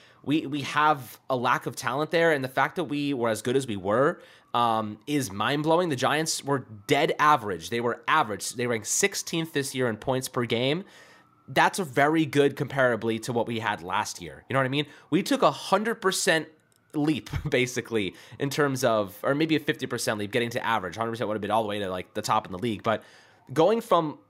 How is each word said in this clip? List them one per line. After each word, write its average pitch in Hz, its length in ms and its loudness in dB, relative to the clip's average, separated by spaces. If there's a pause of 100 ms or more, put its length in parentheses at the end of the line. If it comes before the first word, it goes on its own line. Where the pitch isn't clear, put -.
(240)
we, 147 220 0
we 139 160 -6
have 147 560 0 (100)
a 135 80 0
lack 123 300 0
of 131 80 -6
talent 135 360 -4
there, 165 220 4
and 135 120 0
the 127 40 -6
fact 143 280 -2
that 175 80 -2
we 143 280 -4
were 117 160 0
as 110 140 -2
good 123 140 0
as 135 100 0
we 107 100 -4
were, 117 440 2 (340)
um, 110 520 0
is 139 260 -2
mind-blowing. 147 560 0
The 143 80 -2
Giants 147 480 -2
were 139 220 -2 (200)
dead 143 320 2
average. 104 520 2
They 117 100 -2
were 117 260 -2
average. 127 460 0
They 123 140 -2
ranked 113 200 -2
sixteenth 165 680 -2
this 139 200 -2
year 127 140 0
in 107 80 -2
points 131 320 -2
per 123 160 -2
game. 127 400 0 (640)
That's 156 300 4
a 196 60 -4
very 147 420 4
good 139 280 4
comparably 120 680 0
to 131 100 -6
what 113 140 0
we 117 140 -4
had 104 220 -2
last 95 380 -4
year. 78 300 -14
You - 20 -4
know 135 80 2
what 131 60 2
I - 20 -4
mean? 143 160 -2 (240)
We 160 140 2
took 277 180 0
a 165 100 6
hundred 208 520 0
percent 180 460 2 (440)
leap, 151 460 -2
<laughs> - 100 -8
basically, 120 640 0 (240)
in 143 120 -2
terms 135 340 0
of, 107 380 0
or 131 120 0
maybe 156 220 2
a 143 40 0
fifty 147 260 -4
percent 117 320 -2
leap, 104 140 -6
getting 117 180 0
to 113 120 -4
average. 92 340 -2
Hundred 117 160 -2
percent 113 160 -4
would 107 60 -2
have 107 60 -4
been 101 100 -2
all 110 120 4
the 107 80 -4
way 104 80 -4
to, 101 100 -4
like, 92 240 -6
the 107 80 -6
top 110 240 0
in 90 80 -14
the 90 60 -6
league. 107 240 -4
But 110 200 0 (520)
going 196 260 4
from 170 380 0 (120)